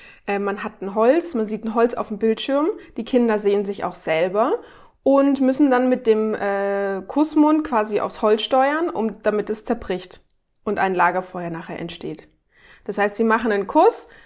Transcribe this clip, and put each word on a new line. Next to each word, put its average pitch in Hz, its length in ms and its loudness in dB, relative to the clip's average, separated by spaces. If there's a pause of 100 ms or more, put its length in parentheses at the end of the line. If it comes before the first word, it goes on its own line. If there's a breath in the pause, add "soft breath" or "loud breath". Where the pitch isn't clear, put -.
(280 loud breath)
äh, 202 100 -2
man 202 240 -4
hat - 200 -10
ein 196 120 -8
Holz, 262 400 2
man 220 140 -2
sieht 214 160 -6
ein 220 100 -6
Holz 233 200 2
auf - 140 -6
dem 208 100 -8
Bildschirm, 269 500 0 (280 loud breath)
die 233 60 -6
Kinder 226 380 2
sehen 202 240 0
sich 196 180 -8
auch 180 140 -6
selber 190 640 0 (420 loud breath)
und 277 380 4
müssen 269 280 4
dann 254 200 4
mit - 180 0
dem, 220 280 2
äh, 196 720 -2
Kussmund 302 560 2
quasi 220 340 -2
aufs - 240 -4
Holz 220 200 2
steuern, 285 460 2
um, 214 360 -4
damit 208 260 -2
es 220 140 -6
zerbricht 196 560 -6 (420)
und 208 160 -4
ein 190 160 0
Lagerfeuer 180 560 -2
nachher 165 300 -10
entsteht. 160 480 -12 (560 soft breath)
Das 202 120 -8
heißt, 202 200 0
sie 226 80 0
machen 226 260 2
einen 202 160 0
Kuss, 339 400 4 (180 soft breath)